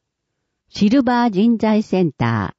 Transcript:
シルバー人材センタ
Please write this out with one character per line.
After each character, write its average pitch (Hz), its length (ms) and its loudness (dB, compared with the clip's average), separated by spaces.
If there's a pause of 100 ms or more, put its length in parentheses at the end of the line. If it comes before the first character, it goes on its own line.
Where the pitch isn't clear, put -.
(680)
シ - 220 -2
ル 269 140 2
バ 240 240 0
ー 233 40 -4
人 214 260 2
材 214 260 0
セ 185 200 -2
ン 156 80 0
タ 113 480 -4